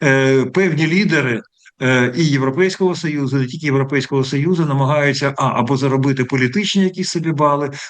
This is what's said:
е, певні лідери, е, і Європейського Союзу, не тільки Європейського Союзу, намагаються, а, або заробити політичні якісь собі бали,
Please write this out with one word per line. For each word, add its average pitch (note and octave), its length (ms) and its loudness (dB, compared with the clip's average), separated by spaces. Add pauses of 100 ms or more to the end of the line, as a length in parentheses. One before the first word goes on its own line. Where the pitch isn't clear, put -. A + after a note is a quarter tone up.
е, C3+ 420 4
певні D#3+ 420 0
лідери, D3+ 540 0 (400)
е, B2+ 360 2
і D#3+ 80 2
Європейського E3 680 0
Союзу, D3 420 -2
не C3 80 0
тільки D3+ 200 -10
Європейського C3+ 580 0
Союзу, D#3+ 420 0
намагаються, C#3 720 0
а, B2+ 220 0
або B2+ 180 0
заробити C3+ 460 0
політичні C#3 600 0
якісь F#3 260 -2
собі E3 220 -4
бали, C#3+ 400 0 (180)